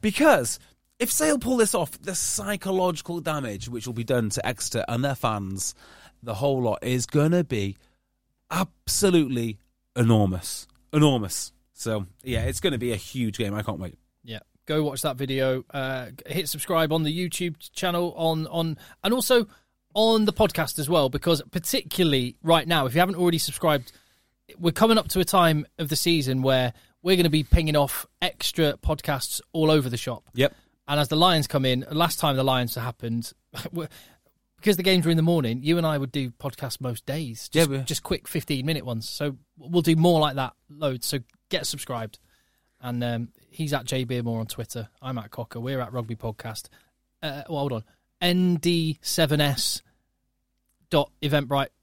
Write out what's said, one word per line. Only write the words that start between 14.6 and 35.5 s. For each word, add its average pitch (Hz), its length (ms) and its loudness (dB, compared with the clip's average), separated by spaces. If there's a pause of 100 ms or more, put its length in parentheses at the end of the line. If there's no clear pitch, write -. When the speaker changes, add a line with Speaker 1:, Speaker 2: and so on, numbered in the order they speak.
Speaker 2:
go 151 180 0
watch 139 200 -4
that 143 140 -4
video. 131 520 -2
Uh, 131 380 -8 (180)
hit 160 240 -6
subscribe 160 420 0
on 160 120 2
the 151 120 0 (140)
YouTube 175 260 -4 (180)
channel, 175 440 -2
on, 160 300 0
on, 165 300 -2 (260)
and 208 100 2
also 247 340 4 (460)
on 220 320 4
the 208 80 2
podcast 175 460 0
as 143 100 -4
well, 156 200 4
because 143 320 0 (100)
particularly 156 920 0
right 160 260 4
now, 156 200 2
if 120 60 -4
you 151 60 2
haven't 185 160 4
already 170 220 2
subscribed 147 540 0 (680)
we're 170 120 2
coming 226 260 6
up 214 120 0
to 180 100 -2
a 180 60 2
time 165 400 4 (120)
of 156 120 -4
the 151 60 -2
season 135 460 0
where 131 320 2 (280)
we're 185 160 2
gonna 170 120 4
be 151 140 2
pinging 156 320 4
off 143 300 0 (160)
extra - 560 0
podcasts - 640 -4 (100)
all 156 200 2
over 143 180 4
the 120 80 -4
shop. 117 260 -8 (100)
Speaker 1:
Yep. 131 220 2 (320)
Speaker 2:
And 147 120 0
as 143 80 0
the 156 80 -2
Lions 165 320 4
come 135 180 0
in, 127 260 0
last 160 280 0
time 143 160 0
the 131 80 0
Lions 127 320 0
happened, 117 560 -6 (200)
<laughs> - 200 -12
we're, 165 180 -8 (680)
because 202 200 2
the 185 60 -6
games 185 220 6
were 165 60 4
in 165 60 4
the 160 60 4
morning, 135 380 2